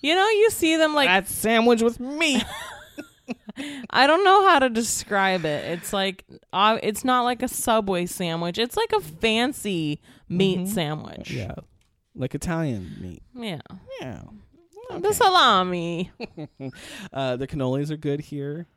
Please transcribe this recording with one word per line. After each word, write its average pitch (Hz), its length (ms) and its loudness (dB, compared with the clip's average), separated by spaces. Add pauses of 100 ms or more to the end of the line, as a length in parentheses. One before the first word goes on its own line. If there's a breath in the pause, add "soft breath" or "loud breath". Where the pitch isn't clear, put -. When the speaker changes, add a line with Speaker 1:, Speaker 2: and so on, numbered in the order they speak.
Speaker 1:
You 294 140 2
know, 381 120 4
you 440 220 4
see 320 260 2
them, 311 180 4
like, 285 140 4
Speaker 2:
That 185 200 4
sandwich 226 540 4
with 233 180 2
meat. 285 480 0
Speaker 1:
<laughs> - 60 -12 (1400 loud breath)
I 254 160 4
don't 330 180 4
know 381 240 6
how 339 120 6
to 262 80 2
describe 196 760 0
it. 147 200 -2 (140)
It's - 140 -10
like, 190 320 -4 (280)
uh, 208 300 4
it's 208 220 -4
not 254 180 2
like 240 200 -2
a 254 60 -4
Subway 196 580 0
sandwich. 170 520 -4
It's 240 180 -2
like 427 160 0
a 427 80 2
fancy 190 1000 -2 (280 soft breath)
meat 185 300 2
Speaker 2:
Mm-hmm. 180 160 -2
Speaker 1:
sandwich. 156 580 -6
Speaker 2:
Yeah. 110 220 -6 (640)
Like 127 180 -6
Italian 143 680 -4
meat. 90 220 -12 (120)
Speaker 1:
Yeah. 220 260 -10 (400)
Speaker 2:
Yeah. 110 220 -12 (680)
Speaker 1:
The - 60 -10
Speaker 2:
Okay. 392 160 -2
Speaker 1:
salami. 185 1040 2
Speaker 2:
<laughs> 147 560 -12 (400 loud breath)
Uh, 131 240 -2
the 131 100 -6
cannolis 139 440 -2
are 151 60 -6
good 147 240 -4
here. 147 460 -10 (100)